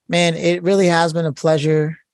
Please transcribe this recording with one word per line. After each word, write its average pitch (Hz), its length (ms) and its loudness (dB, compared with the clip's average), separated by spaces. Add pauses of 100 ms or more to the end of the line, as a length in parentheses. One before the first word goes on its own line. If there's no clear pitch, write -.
man, 170 260 0
it 175 260 -2
really 190 260 2
has 170 260 2
been 165 120 -2
a 151 60 -2
pleasure 156 640 0 (160)